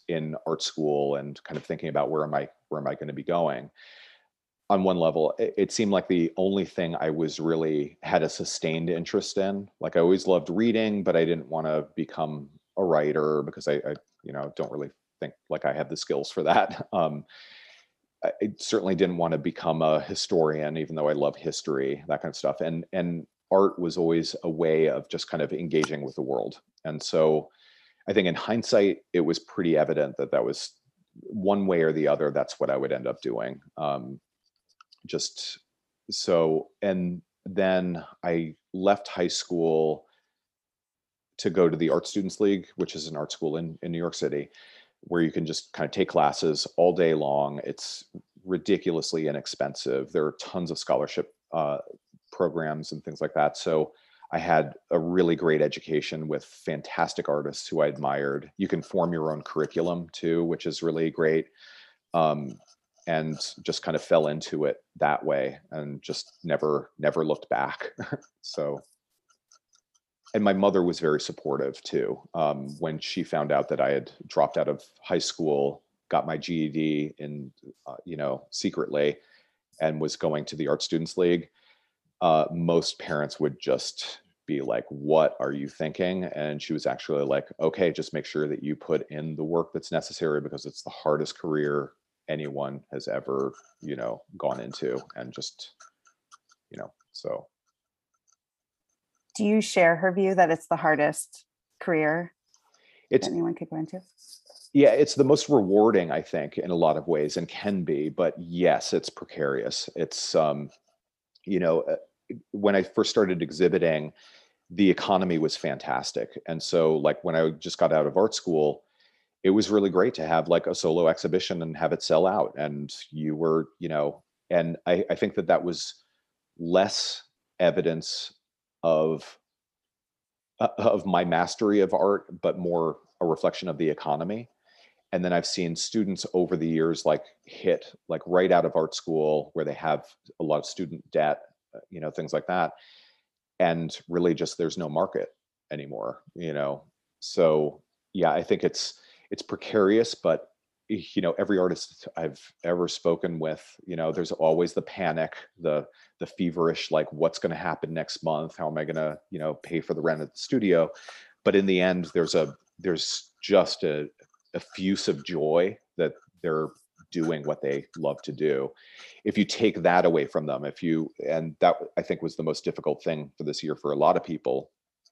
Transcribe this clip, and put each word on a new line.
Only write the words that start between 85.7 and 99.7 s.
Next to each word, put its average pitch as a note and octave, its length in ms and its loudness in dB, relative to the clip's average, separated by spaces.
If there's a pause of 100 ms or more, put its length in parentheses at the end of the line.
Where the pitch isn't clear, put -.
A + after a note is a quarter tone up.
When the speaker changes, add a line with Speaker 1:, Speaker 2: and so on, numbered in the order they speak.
Speaker 1:
And D2+ 360 -6
she - 120 -6
was D2+ 140 -4
actually C#2+ 380 -2
like, C2+ 240 -2 (120)
"Okay, D#2+ 300 2
just D#2 220 -6
make D2+ 120 -4
sure D2+ 220 -2
that D2+ 160 -6
you D2 120 -4
put - 360 -4
in D2+ 240 -8
the D#2 100 -6
work E2 280 -2
that's - 180 -8
necessary D2+ 500 -2
because C#2+ 240 -10
it's - 180 -16
the - 80 -14
hardest - 480 -2
career D2 540 -2 (360)
anyone C#2+ 540 -6 (100)
has C2 140 -10
ever, C2+ 460 -4 (280)
you - 140 -8
know, A#1 280 -6 (140)
gone C2 240 -4
into." B1 380 -6 (160)
And B1 180 -14
just, - 420 -16 (960)
you - 60 -16
know, G1+ 160 -14 (200)
so. - 340 -8 (1900)
Speaker 2:
Do G#3+ 100 -2
you G#3+ 160 4
share E3+ 360 6